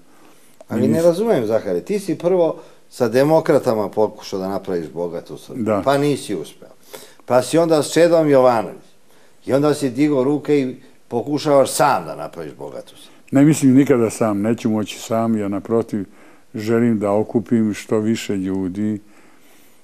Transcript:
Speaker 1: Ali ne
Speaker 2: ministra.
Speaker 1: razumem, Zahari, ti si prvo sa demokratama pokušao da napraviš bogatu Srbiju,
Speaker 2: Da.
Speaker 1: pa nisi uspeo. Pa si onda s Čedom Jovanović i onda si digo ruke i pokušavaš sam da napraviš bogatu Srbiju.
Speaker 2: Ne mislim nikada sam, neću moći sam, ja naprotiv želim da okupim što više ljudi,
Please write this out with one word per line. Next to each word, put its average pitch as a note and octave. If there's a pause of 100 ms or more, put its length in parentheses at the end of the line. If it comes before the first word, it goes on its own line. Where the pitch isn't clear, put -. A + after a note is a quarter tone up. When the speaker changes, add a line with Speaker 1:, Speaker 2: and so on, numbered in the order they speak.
(680)
Speaker 1:
Ali A2
ne -
Speaker 2:
ministra. E3
Speaker 1:
razumem, F3
Zahari, G2+
ti G3+
si F3
prvo E3+ (360)
sa B2
demokratama C3
pokušao G2+
da F#2+
napraviš F#2
bogatu E2
Srbiju, B2
Speaker 2:
Da. G#2
Speaker 1:
pa C#3
nisi C#3
uspeo. - (560)
Pa B2
si C3+
onda D#3+
s -
Čedom E3
Jovanović B2 (640)
i A2
onda C#3+
si C#3+
digo C3+
ruke D3
i B2+ (320)
pokušavaš C#3
sam A#2
da D#2
napraviš D2+
bogatu C2
Srbiju. - (120)
Speaker 2:
Ne C3+
mislim C#3
nikada B2+
sam, G#2
neću A2+
moći G#2+
sam, A2+
ja G2+
naprotiv G2+ (500)
želim A#2
da G2+
okupim A2
što -
više G#2+
ljudi, F#2+ (840)